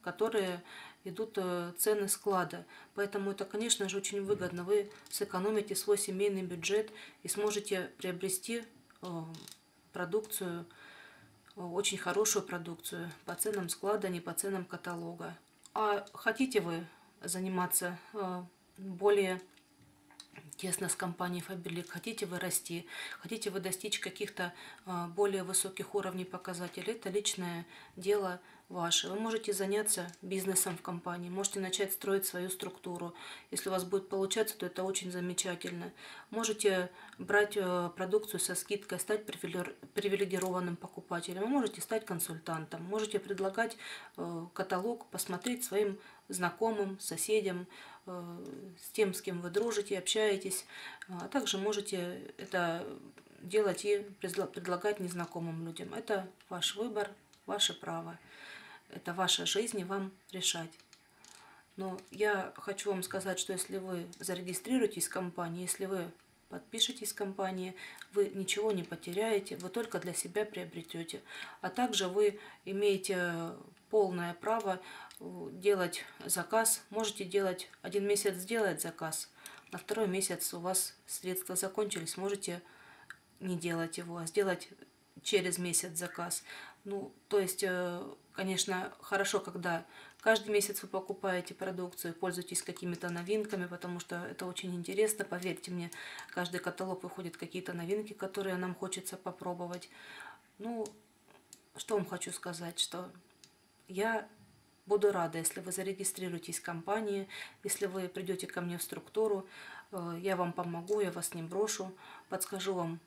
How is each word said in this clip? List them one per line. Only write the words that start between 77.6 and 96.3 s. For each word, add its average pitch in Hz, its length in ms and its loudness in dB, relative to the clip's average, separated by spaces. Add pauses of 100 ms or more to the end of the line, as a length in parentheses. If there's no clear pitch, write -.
один 196 240 0
месяц 202 300 4
сделать 190 440 2
заказ, 160 480 -4 (440)
на 185 60 -6
второй 208 280 2
месяц 185 480 0
у 175 60 -6
вас 185 340 2 (120)
средства 185 500 -4
закончились, 196 600 0
можете 185 460 -2 (800)
не 185 160 -2
делать 165 420 -2
его, 175 200 -6
а 165 80 -4
сделать 190 420 2 (540)
через 180 360 4
месяц 175 380 0
заказ. 175 480 -2 (400)
Ну, 202 280 -4 (160)
то 208 120 8
есть, 185 220 0
э, 180 400 2 (300)
конечно, 185 680 0
хорошо, 196 400 2
когда 175 460 0 (340)
каждый 214 320 6
месяц 202 300 4
вы 196 60 -10
покупаете 190 680 0
продукцию, 180 600 -4
пользуетесь 180 480 -2
какими-то 175 460 -4
новинками, 190 580 0
потому 175 340 -6
что 175 160 -6 (100)
это - 180 -6
очень 180 300 -4
интересно. 202 500 2
Поверьте 180 460 -4
мне, 175 200 -4 (400)